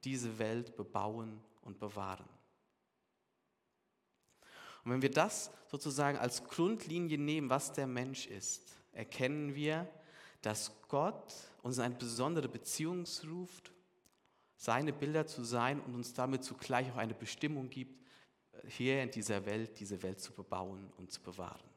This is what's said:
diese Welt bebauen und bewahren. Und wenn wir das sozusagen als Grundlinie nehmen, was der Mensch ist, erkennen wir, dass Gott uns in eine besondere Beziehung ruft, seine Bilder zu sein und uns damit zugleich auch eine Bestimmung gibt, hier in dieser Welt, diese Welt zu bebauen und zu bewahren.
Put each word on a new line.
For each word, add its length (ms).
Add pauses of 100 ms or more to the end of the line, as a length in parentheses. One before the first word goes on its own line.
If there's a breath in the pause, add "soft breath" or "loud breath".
diese 340
Welt 380
bebauen 640 (220)
und 160
bewahren. 500 (2500 loud breath)
Und 80
wenn 100
wir 100
das 380 (180)
sozusagen 520
als 240
Grundlinie 720
nehmen, 320
was 240
der 140
Mensch 400
ist, 500 (140)
erkennen 640
wir, 340 (520 loud breath)
dass 300 (180)
Gott 440 (280)
uns 160
in 60
eine 120
besondere 540
Beziehung 560 (200)
ruft, 460 (840 soft breath)
seine 340
Bilder 340
zu 180
sein 360
und 160
uns 180
damit 300
zugleich 480
auch 60
eine 160
Bestimmung 560
gibt, 340 (640 loud breath)
hier 340
in 80
dieser 360
Welt, 340
diese 240
Welt 160
zu 140
bebauen 640
und 140
zu 100
bewahren. 560